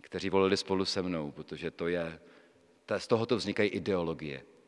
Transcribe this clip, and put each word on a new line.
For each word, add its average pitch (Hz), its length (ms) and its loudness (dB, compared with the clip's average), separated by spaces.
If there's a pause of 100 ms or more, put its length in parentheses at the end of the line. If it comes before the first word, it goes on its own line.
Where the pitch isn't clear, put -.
kteří 92 300 -6
volili 95 260 6
spolu 95 280 0
se 92 180 -2
mnou, 82 280 -2
protože 78 400 -8
to 85 180 -4
je, 85 320 -4 (680)
ta, 104 120 0
z - 80 -10
tohoto 113 300 4
vznikají 101 340 2
ideologie, 82 720 -2 (260)